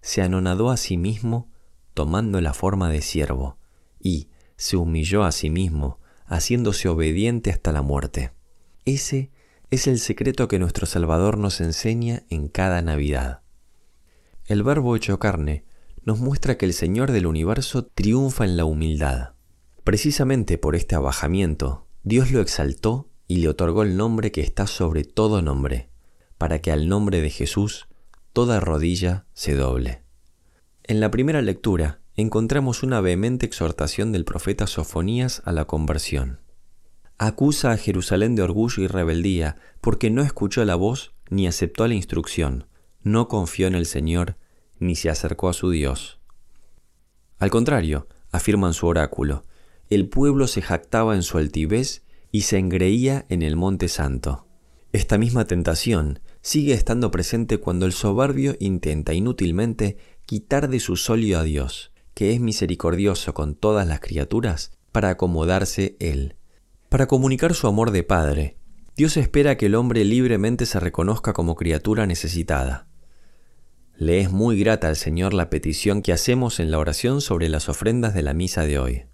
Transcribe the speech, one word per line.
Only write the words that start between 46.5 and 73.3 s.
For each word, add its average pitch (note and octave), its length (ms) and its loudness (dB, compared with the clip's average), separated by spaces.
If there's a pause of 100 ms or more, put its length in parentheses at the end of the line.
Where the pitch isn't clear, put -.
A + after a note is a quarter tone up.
Al G2 120 2
contrario, F2 580 2 (240)
afirma G2 360 2
en E2+ 60 2
su E2+ 140 0
oráculo, D2 580 0 (440)
el G#2 180 2
pueblo C3+ 400 4
se G#2 140 -2
jactaba A2 540 0
en F#2 80 2
su - 140 -2
altivez D#2 640 -2 (280)
y G#2 100 2
se G2 160 0
engreía F#2+ 720 2
en F2 120 0
el D2+ 140 0
monte F#2 340 0
santo. C#2 580 -4 (440)
Esta - 260 2
misma A#2 280 2
tentación E2 760 0 (220)
sigue D3 320 2
estando A#2 380 2
presente G#2+ 480 0
cuando F2+ 260 0
el F#2 80 2
soberbio C3+ 640 0
intenta D#2+ 540 -2
inútilmente G2+ 840 0 (280)
quitar C#3 440 -2
de B2+ 100 0
su F2+ 160 -2
solio G#2+ 440 2
a D#2+ 40 0
Dios, C#2+ 480 -4 (220)
que G#2 200 2
es A#2+ 60 0
misericordioso F#2 920 0
con D2+ 220 -4
todas G#2 320 2
las D#2 120 -2
criaturas, F2+ 720 -2 (200)
para G#2 180 2
acomodarse F#2 920 0
él. C#2 360 -2 (540)
Para C3+ 180 4
comunicar C3+ 460 2
su - 140 0
amor A2 240 4
de F#2 120 2
padre, D2+ 540 0 (380)
Dios D3+ 220 2
espera C#3+ 400 4
que G#2+ 100 2
el G2+ 80 4
hombre A#2 280 2
libremente A#2 640 2
se G#2 140 -2
reconozca F2+ 540 0
como E2+ 220 0
criatura G2 520 0
necesitada. D#2+ 800 -2 (1080)